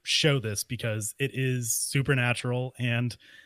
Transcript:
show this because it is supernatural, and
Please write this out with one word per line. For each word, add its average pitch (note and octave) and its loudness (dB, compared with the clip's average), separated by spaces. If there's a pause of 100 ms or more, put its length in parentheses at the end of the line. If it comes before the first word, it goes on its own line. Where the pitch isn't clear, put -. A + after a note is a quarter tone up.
show C#3+ 4
this G#2+ -4
because A2 -4
it C#3 0
is B2+ 0
supernatural, B2+ 0
and A#2+ 0 (300)